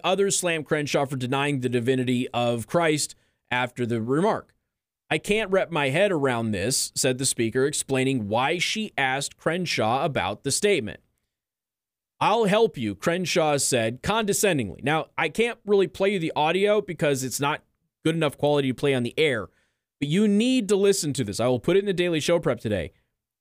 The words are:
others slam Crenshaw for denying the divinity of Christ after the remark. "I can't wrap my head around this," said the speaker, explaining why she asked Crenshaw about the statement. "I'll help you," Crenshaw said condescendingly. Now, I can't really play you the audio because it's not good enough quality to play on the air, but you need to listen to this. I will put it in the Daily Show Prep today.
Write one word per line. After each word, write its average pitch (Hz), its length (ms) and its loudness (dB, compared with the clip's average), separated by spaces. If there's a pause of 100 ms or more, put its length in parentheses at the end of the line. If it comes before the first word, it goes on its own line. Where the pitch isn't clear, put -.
others 190 340 0
slam 165 260 -2
Crenshaw 147 420 0
for 139 100 -6
denying 139 440 0
the 123 100 -2
divinity 123 640 0
of 120 320 0
Christ 160 480 0 (360)
after 123 360 -2
the 113 160 -2
remark. 143 520 0 (540)
"I 160 80 0
can't 202 340 -2
wrap 185 200 2
my 147 180 0
head 185 240 2
around 123 380 0
this," 104 440 -2
said 127 220 0
the 135 80 -4
speaker, 120 400 0
explaining 131 640 0
why 135 300 0
she 214 400 -4
asked 135 400 -2
Crenshaw 147 640 0
about 107 400 -4
the 139 60 -2
statement. 143 500 0 (1200)
"I'll 208 240 2
help 208 320 2
you," 107 180 -2
Crenshaw 165 640 0
said 123 460 0
condescendingly. 190 800 0
Now, 151 240 0 (100)
I 160 140 0
can't 226 340 -2
really 196 240 2
play 196 240 0
you 196 60 -2
the 160 180 -4
audio 196 460 2
because 143 420 -2
it's 127 160 -6
not 143 240 -2 (400)
good 160 100 0
enough 156 220 -2
quality 143 320 2
to 120 60 -2
play 143 180 0
on 123 120 0
the - 140 -6
air, 123 300 0 (500)
but 143 120 -2
you 208 180 4
need 220 400 2
to 208 80 2
listen 196 380 2
to 131 100 -2
this. 98 160 -4
I 117 60 2
will 127 140 0
put 180 180 2
it - 20 4
in 202 60 -2
the 196 80 -2
Daily 170 260 0
Show 175 180 2
Prep 139 220 -2
today. 95 320 -4 (480)